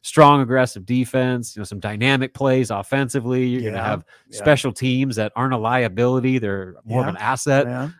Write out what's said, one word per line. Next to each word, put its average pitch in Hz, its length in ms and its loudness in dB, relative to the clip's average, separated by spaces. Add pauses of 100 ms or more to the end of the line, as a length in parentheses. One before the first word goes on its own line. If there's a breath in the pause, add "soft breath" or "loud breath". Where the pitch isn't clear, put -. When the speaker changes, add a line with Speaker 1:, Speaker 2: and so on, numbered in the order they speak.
Speaker 1:
strong, 143 380 6
aggressive 123 460 0
defense, 127 680 0
you 107 40 -12
know, 101 40 -6
some 101 160 -10
dynamic 127 540 0
plays 131 360 0
offensively. 127 760 -2
You're 123 160 -2
gonna 110 140 -6
Speaker 2:
Yeah, 113 80 -4
Speaker 1:
have 107 200 -4 (240 soft breath)
Speaker 2:
yeah. 110 100 -16
Speaker 1:
special 135 340 2
teams 131 440 -2
that 107 180 -4
aren't 131 200 -2
a 120 40 -4
liability. 123 800 0
They're 98 460 -6
more 117 160 -2
of 131 60 -2
Speaker 2:
Yeah, - 40 -4
Speaker 1:
an 175 60 -10
asset. 131 500 0
Speaker 2:
yeah. 127 220 -6 (120)